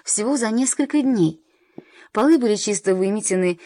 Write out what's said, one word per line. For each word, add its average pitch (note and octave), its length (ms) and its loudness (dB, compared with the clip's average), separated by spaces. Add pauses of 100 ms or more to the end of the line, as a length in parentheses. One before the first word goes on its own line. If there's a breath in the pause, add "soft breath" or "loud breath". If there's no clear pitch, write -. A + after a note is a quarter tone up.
всего A#3+ 340 -4
за A3+ 140 -2
несколько C4 520 -2
дней. G3 380 0 (720 loud breath)
Полы C#4+ 260 4
были A3 180 0
чисто G3 400 -2
выметены F#3 680 -2